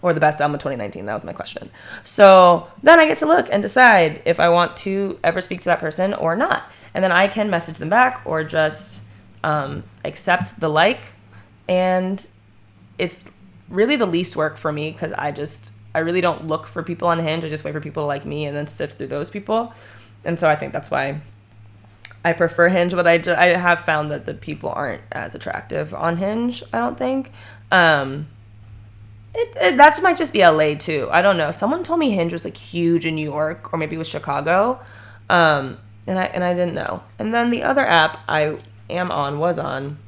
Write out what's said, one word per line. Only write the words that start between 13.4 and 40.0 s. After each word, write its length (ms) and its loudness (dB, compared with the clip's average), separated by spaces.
really 260 0
the 120 0
least 280 -2
work 220 -4
for 160 -4
me 200 -8
'cause 240 -8
I 140 -4
just, 400 -10
I 60 -2
really 200 -2
don't 280 -2
look 180 -4
for 160 -10
people 240 -6
on 140 0
Hinge. 240 -4
I 40 -8
just 140 -8
wait 100 -8
for 80 -6
people 220 -8
to 60 -4
like 180 -6
me 180 -6
and 120 -8
then 100 -6
sift 320 -10
through 80 -10
those 240 -8
people. 420 -6
And 160 -4
so 80 2
I 80 2
think 160 -10
that's 180 -8
why 300 -4
I 80 2
prefer 360 2
Hinge, 240 2
but 140 0
I 120 6
ju-, 140 -2
I 140 6
have 340 2
found 320 -2
that 140 -10
the 80 -10
people 360 -10
aren't 400 -8
as 240 -10
attractive 580 -8
on 260 -4
Hinge, 440 -4
I 60 -2
don't 180 -4
think. 360 -4
Um, 560 2
it, 260 -4
it, 180 2
that 240 8
might 140 2
just 160 -4
be 100 2
L 180 6
A 160 2
too. 340 -2
I 120 4
don't 140 4
know. 140 -2
Someone 320 -4
told 160 -2
me 120 2
Hinge 220 0
was, 120 -10
like, 120 -10
huge 500 0
in 80 -2
New 140 -4
York, 440 -4
or 60 -4
maybe 180 -4
it 20 -8
was 100 -8
Chicago. 680 -2
Um, 480 2
and 120 -2
I, 80 -2
and 180 -4
I 80 0
didn't 220 -2
know. 280 -8
And 140 -6
then 180 0
the 120 -2
other 220 0
app 440 2
I 300 -2
am 200 -6
on, 280 -4
was 200 -2
on 500 -8